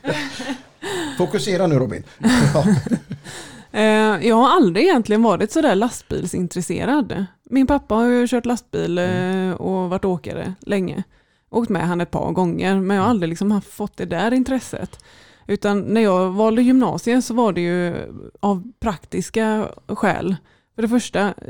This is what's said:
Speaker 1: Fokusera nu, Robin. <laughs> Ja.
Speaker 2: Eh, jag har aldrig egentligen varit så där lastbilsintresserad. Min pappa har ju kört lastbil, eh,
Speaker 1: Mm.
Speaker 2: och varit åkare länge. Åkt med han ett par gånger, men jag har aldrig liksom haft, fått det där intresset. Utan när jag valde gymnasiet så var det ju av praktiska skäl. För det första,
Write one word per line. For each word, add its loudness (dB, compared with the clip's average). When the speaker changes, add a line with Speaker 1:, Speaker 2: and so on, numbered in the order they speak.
Speaker 1:
Fokusera 0
nu, 2
Robin. -2
<laughs> 4
Ja. 2
Speaker 2:
Eh, 2
jag 6
har 6
aldrig 4
egentligen 4
varit 2
så 2
där 4
lastbilsintresserad. -2
Min 2
pappa 0
har 2
ju 2
kört -2
lastbil, -4
eh, 0
Speaker 1:
Mm. -2
Speaker 2:
och -4
varit -4
åkare -6
länge. -4
Åkt -2
med -2
han -2
ett -4
par -4
gånger, 0
men 0
jag 2
har 2
aldrig 0
liksom -2
haft, -2
fått -10
det -8
där -2
intresset. -4
Utan 0
när 0
jag 2
valde 2
gymnasiet 2
så -6
var 2
det -2
ju -2
av -2
praktiska -4
skäl. -2
För -4
det 0
första, 0